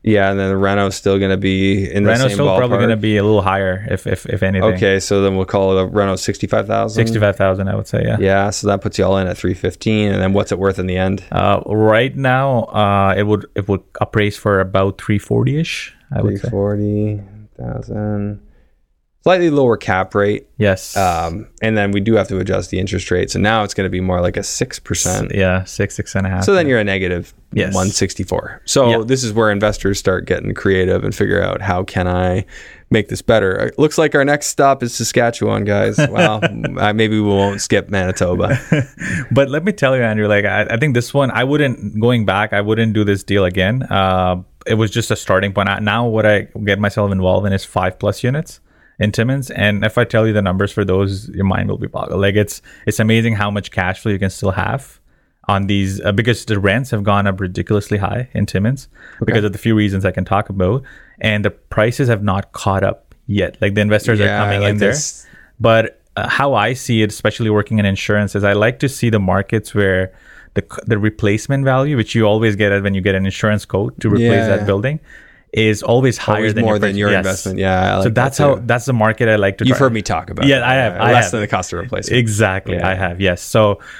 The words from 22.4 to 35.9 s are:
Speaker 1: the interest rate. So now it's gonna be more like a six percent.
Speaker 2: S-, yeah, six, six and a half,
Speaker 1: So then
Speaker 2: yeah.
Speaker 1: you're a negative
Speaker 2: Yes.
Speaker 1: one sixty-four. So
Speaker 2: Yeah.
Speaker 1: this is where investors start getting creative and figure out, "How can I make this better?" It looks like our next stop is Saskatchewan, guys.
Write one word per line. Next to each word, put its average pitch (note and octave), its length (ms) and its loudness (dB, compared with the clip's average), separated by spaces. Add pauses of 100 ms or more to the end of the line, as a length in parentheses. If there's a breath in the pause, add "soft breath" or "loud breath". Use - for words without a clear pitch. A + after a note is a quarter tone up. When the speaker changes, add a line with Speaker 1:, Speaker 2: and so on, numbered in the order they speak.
Speaker 1:
the F#2 80 -4
interest F#2 320 -4
rate. F#2 180 0
So - 80 -4
now G#2+ 260 2
it's G2+ 100 -6
gonna F#2+ 160 -2
be F2+ 100 -4
more F#2 220 0
like F2+ 160 0
a - 60 -6
six - 360 -6
percent. - 540 -4
Speaker 2:
S-, G2+ 40 -2
yeah, F#2 280 2
six, - 300 -6
six - 200 -8
and G2 100 0
a F#2+ 40 -2
half, F#2 160 -2
Speaker 1:
So G3+ 80 4
then F3 120 4
Speaker 2:
yeah. C#3 60 0
Speaker 1:
you're A#2+ 80 4
a G#2+ 60 0
negative F#2 480 -4 (180)
Speaker 2:
Yes. G2 240 -2
Speaker 1:
one F#2+ 140 2
sixty-four. - 720 -4
So B2+ 260 2
Speaker 2:
Yeah. A#2 160 2
Speaker 1:
this B2+ 200 0
is G#2 80 -4
where A2 180 4
investors G2+ 480 0
start F#2 260 0
getting G2 280 -2
creative F#2 500 2
and G2+ 100 -4
figure G2 300 0
out, F#2 180 -4
"How F#2 220 -2
can F2+ 240 -4
I F2+ 380 -2 (460 loud breath)
make A2 180 0
this F#2 120 -6
better?" G#2 360 2
It - 200 -4
looks D3 200 2
like D3+ 180 2
our C#3 80 4
next C#3+ 240 0
stop C#3 360 2
is A#2+ 100 -6
Saskatchewan, A2 720 -2
guys. G#2 320 0